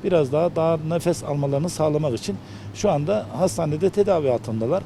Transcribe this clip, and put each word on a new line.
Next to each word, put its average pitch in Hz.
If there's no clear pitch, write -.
biraz 170
daha, 160
daha 165
nefes 160
almalarını 143
sağlamak 151
için 196
şu 202
anda 165
hastanede 165
tedavi 175
altındalar. 117